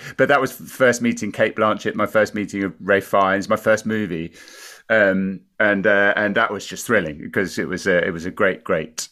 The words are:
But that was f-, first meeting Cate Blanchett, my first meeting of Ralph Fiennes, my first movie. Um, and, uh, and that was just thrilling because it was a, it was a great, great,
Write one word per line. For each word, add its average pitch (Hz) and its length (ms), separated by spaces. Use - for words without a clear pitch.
But 135 120
that 143 120
was 131 100
f-, - 160
first 123 340
meeting 117 300
Cate 110 240
Blanchett, 107 400
my 104 100
first 104 280
meeting 101 300
of 92 160
Ralph 98 240
Fiennes, 98 460
my 107 80
first 110 280
movie. 90 480
Um, 98 520
and, 104 260
uh, 101 300
and 104 200
that 113 160
was 98 140
just - 200
thrilling 85 320
because 95 420
it 82 80
was 87 180
a, 90 220
it 95 40
was 82 140
a 87 60
great, 95 320
great, - 480